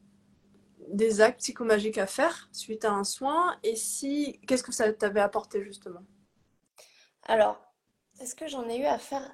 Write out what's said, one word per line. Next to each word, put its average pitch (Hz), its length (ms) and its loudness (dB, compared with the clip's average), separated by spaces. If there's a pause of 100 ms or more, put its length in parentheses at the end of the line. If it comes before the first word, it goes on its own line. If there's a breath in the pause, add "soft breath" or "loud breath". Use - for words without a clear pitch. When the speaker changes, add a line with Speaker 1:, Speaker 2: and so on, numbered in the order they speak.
(880)
Speaker 1:
des 208 320 4
actes 240 180 6
psychomagiques 220 600 0
à 196 80 0
faire 320 440 0
suite - 320 -10
à 214 80 2
un 196 140 0
soin, 311 580 0
et 226 140 -2
si, 285 680 -4
qu'est-ce 254 180 2
que - 100 -14
ça 220 180 2
t'avait 208 300 0
apporté, 202 420 -2
justement ? 190 400 -16 (1200 soft breath)
Speaker 2:
Alors, 208 380 4 (600)
est-ce 254 120 -10
que 320 140 -12
j'en 254 220 -6
ai 233 80 -4
eu 277 80 -2
à 285 120 2
faire - 360 -8